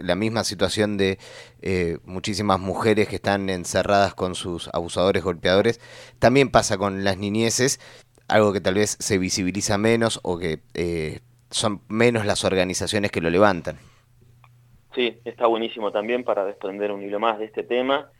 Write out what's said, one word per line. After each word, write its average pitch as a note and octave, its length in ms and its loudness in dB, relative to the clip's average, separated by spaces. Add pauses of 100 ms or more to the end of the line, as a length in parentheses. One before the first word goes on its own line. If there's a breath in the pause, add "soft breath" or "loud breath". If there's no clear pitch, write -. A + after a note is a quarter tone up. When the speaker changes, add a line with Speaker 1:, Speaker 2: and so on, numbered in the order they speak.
Speaker 1:
la F2+ 140 0
misma A2 300 -2
situación G2+ 520 -2
de, G2 220 0 (420 loud breath)
eh, F2 440 -2
muchísimas F#2+ 540 -2
mujeres G2 500 2
que G2 80 -6
están G2 320 0
encerradas F#2+ 680 0
con F#2 180 -4
sus F2 400 -8
abusadores, F2 500 0
golpeadores, F#2 580 2 (380 loud breath)
también B2+ 300 4
pasa G#2+ 280 2
con G2 260 -2
las G2 140 0
niñeces, A2 640 0 (480 loud breath)
algo G#2 240 6
que F#2+ 80 0
tal F#2 140 0
vez G#2 240 2
se - 180 0
visibiliza F#2 600 -2
menos A2+ 460 2
o F2 140 -4
que, E2 240 -4 (120)
eh, E2 460 -4 (320)
son G#2 380 -4
menos A2+ 360 2
las G2+ 200 -2
organizaciones F#2 680 0
que G2 100 -4
lo E2 80 0
levantan. E2+ 480 2 (1160 soft breath)
Speaker 2:
Sí, A#2+ 300 0
está A#2 220 0
buenísimo A2 440 0
también A2+ 320 -2
para G2+ 220 0
desprender G2+ 480 -6
un G2 100 -8
hilo G2+ 160 -6
más A2+ 180 0
de A2 60 -6
este A2 200 -8
tema. C3 460 -2 (100)